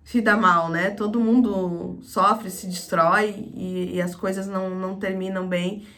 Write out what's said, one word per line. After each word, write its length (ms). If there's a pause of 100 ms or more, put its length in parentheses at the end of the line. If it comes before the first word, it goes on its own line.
se 180
dá 160
mal, 340
né? 200
Todo 300
mundo 840
sofre, 480
se 160
destrói 640 (240)
e, 400
e 80
as 140
coisas 320
não, 220
não 280
terminam 480
bem. 400 (120)